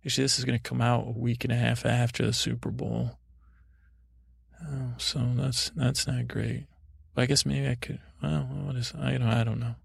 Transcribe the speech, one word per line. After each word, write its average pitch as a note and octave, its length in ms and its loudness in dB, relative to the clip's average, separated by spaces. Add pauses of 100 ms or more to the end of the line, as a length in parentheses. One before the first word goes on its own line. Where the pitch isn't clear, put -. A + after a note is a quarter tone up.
actually, C3 200 2
this C#3 140 2
is B2 80 -2
gonna B2 120 2
come B2 220 -2
out A#2 280 4
a - 20 -8
week A#2+ 340 -2
and B2 80 0
a A#2 40 2
half A#2+ 280 2
after A#2+ 400 2
the A#2 80 2
Super A#2+ 380 -2
Bowl. A#2+ 480 -4 (1500)
Oh, C3 300 -6
so B2 400 0
that's, C3 400 0
that's B2+ 300 2
not B2 220 -2
great. A2+ 380 -4 (480)
But - 80 2
I B2+ 40 4
guess C#3+ 180 4
maybe C#3 240 0
I B2+ 60 2
could, B2 260 -8 (220)
well, D3 220 0 (200)
what C#3 120 -4
is, A#2+ 180 -4
I C3 180 -2
don't, B2+ 100 0
I A2+ 220 4
don't A2+ 160 -2
know. A#2 240 -4